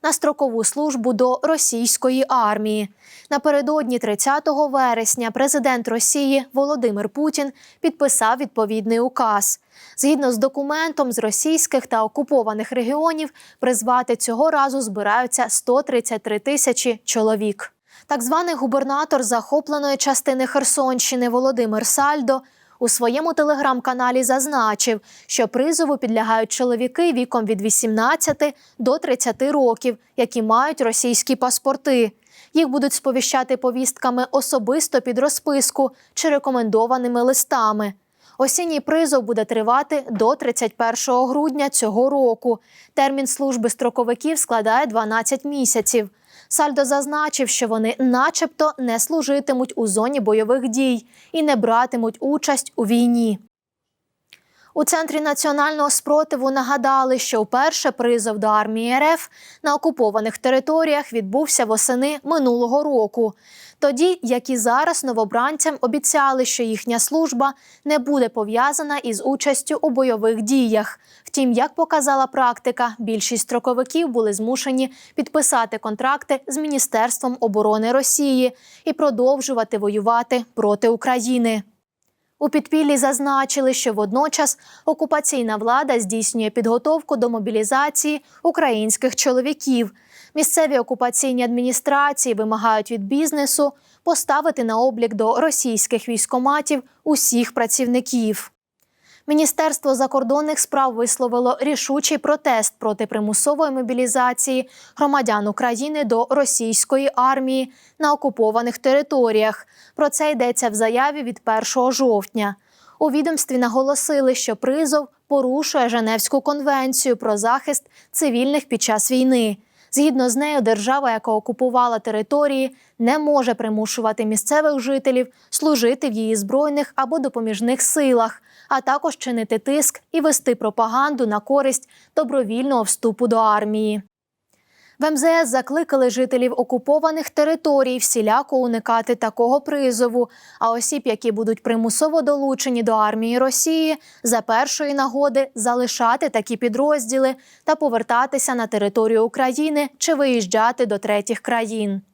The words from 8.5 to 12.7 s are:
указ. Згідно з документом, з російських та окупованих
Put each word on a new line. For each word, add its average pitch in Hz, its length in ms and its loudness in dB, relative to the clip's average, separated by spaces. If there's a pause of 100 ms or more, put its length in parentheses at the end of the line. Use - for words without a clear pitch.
указ. 233 600 0 (380)
Згідно 277 340 2
з 226 60 -2
документом, 277 760 -2
з 233 80 -4
російських 269 680 -2
та 220 160 0
окупованих 226 680 -2